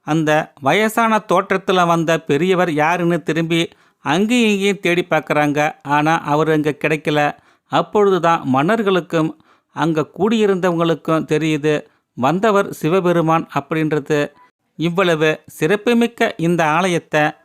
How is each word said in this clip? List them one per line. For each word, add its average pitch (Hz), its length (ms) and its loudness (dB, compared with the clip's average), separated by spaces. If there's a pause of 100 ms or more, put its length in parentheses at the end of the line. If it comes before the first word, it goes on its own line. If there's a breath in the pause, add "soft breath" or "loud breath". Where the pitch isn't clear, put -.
அந்த 151 600 -2
வயசான 214 680 0
தோற்றத்துல 185 580 0
வந்த 165 340 0
பெரியவர் 175 520 0
யாருன்னு 170 500 0
திரும்பி 165 460 -2 (300 soft breath)
அங்கேயும் 214 520 0
இங்கேயும் 196 300 -2
தேடி 175 300 0
பார்க்கறாங்க. 151 640 0 (100)
ஆனா 151 360 0
அவரு 151 340 0
அங்க 151 320 0
கிடைக்கல. 151 480 0 (320 soft breath)
அப்பொழுதுதான் 170 800 2 (120)
மன்னர்களுக்கும் 175 760 0 (460 soft breath)
அங்க 151 320 -2 (100)
கூடியிருந்தவங்களுக்கும் 170 1080 0
தெரியுது 151 600 -2 (280 soft breath)
வந்தவர் 190 580 0
சிவபெருமான் 165 800 0
அப்படின்றது. 151 760 -2 (460 soft breath)
இவ்வளவு 165 680 0
சிறப்புமிக்க 233 920 0
இந்த 165 300 0
ஆலயத்தை 156 640 0 (140)